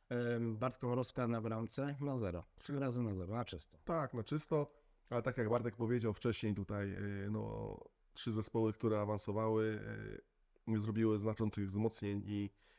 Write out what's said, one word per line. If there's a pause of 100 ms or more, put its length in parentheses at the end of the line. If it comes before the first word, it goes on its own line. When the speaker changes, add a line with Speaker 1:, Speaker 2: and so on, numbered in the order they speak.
Speaker 1:
em,
Bartka
Mrozka
na
bramce
na
zero. (140)
Trzy
razy
na
zero,
na
czysto.
Speaker 2:
Tak,
na
czysto, (380)
ale
tak
jak
Bartek
powiedział
wcześniej
tutaj,
e, (300)
no, (400)
trzy
zespoły,
które
awansowały,
e, (460)
nie
zrobiły
znaczących
wzmocnień
i, (280)